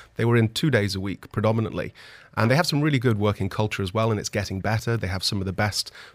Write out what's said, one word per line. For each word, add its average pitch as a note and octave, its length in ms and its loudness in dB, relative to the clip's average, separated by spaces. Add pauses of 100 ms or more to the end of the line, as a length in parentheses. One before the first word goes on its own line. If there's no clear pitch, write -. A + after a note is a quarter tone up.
(160)
They A#2 100 0
were A#2 100 4
in A2+ 140 4
two - 180 0
days G#2 260 2
a F#2+ 60 -4
week G2 320 -8
predominantly. A2 640 0 (440)
And A2+ 120 4
they C3 60 6
have E3+ 100 2
some D3 160 0
really D3+ 160 2
good A2+ 200 2
working G2+ 300 0
culture G#2 340 -2
as F#2+ 120 -4
well, A2+ 160 0
and G#2 100 0
it's - 80 -8
getting G2 320 -4
better. A2 380 -2
They G2+ 80 -4
have F#2 180 -4
some G#2 160 -2
of F#2+ 60 -4
the F#2+ 80 -4
best - 360 -2 (240)